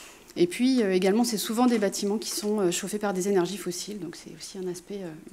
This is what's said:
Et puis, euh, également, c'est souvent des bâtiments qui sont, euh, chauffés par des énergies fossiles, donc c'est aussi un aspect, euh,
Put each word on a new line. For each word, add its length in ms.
Et 100
puis, 360
euh, 120
également, 300
c'est 140
souvent 260
des 140
bâtiments 400
qui 120
sont, 300
euh, 100
chauffés 280
par 160
des 140
énergies 280
fossiles, 440
donc 160
c'est 200
aussi 220
un 120
aspect, 320
euh, 80